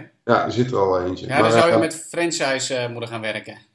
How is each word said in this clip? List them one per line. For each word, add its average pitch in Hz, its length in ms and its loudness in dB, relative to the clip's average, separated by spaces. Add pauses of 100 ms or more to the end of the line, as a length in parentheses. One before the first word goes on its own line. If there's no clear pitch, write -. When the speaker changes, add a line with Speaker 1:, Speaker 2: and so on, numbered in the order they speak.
(260)
Speaker 1:
Ja, 117 200 2
er 107 60 -4
zit 123 200 0
er 117 60 0
al 92 280 2
eentje. 92 220 -6
Speaker 2:
Ja, - 60 -4
dan - 80 4
Speaker 1:
Maar, 113 100 4
Speaker 2:
zou 117 160 6
je - 60 4
Speaker 1:
eh, 110 60 4
Speaker 2:
met - 300 -2
franchise, 143 680 -2
eh, 123 140 -4
moeten 117 200 -8
gaan 113 120 -10
werken. 107 360 -8 (180)